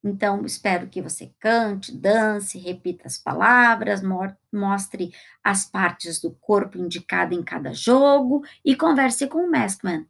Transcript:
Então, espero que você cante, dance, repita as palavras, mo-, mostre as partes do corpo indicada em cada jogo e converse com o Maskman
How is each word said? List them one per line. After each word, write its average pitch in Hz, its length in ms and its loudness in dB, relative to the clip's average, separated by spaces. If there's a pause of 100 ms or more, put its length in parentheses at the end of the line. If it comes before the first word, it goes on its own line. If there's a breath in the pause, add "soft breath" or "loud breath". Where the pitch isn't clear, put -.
Então, 202 440 -2
espero 185 400 -2
que 180 160 -10
você - 360 -12
cante, 214 560 -2
dance, 208 600 0
repita 180 500 -10
as - 120 -10
palavras, 208 840 4
mo-, 190 340 -4 (160)
mostre 196 640 -4 (320 loud breath)
as 196 220 0
partes 175 540 -4
do 170 100 -4
corpo 196 480 -2
indicada 180 560 -4
em 170 80 -4
cada 160 320 -8
jogo 277 680 4 (220 loud breath)
e 269 120 4
converse 277 500 2
com 330 180 -2
o 349 60 -2
Maskman 196 600 -2